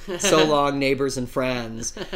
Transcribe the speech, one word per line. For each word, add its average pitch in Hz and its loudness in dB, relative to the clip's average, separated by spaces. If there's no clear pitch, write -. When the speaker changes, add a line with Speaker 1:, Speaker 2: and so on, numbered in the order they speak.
Speaker 1:
<laughs> 180 -8
Speaker 2:
so 165 4
long, 143 2
neighbors 135 0
and 127 -4
friends," 120 -4